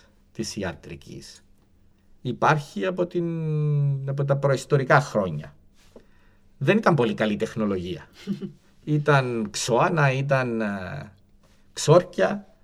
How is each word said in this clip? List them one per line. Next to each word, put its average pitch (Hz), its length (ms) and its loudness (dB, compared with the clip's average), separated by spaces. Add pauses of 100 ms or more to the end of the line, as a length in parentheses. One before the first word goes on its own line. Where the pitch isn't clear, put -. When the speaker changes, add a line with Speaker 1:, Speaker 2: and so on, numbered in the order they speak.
(320)
Speaker 1:
της - 240 -8
ιατρικής - 880 -12 (760)
υπάρχει 147 640 0
από 180 220 -2
την, 151 1040 -2
από 139 160 -2
τα 139 120 2
προϊστορικά 139 640 2
χρόνια. 87 540 -4 (1000)
Δεν 180 200 4
ήταν 202 180 4
πολύ 117 180 2
καλή 107 220 0
τεχνολογία. 95 720 -4 (180)
Speaker 2:
<laughs> - 580 -12
Speaker 1:
Ήταν 135 680 2
ξώανα, 143 640 2
ήταν, 131 500 0
ε, 95 500 -8 (600)
ξόρκια. 185 720 2 (180)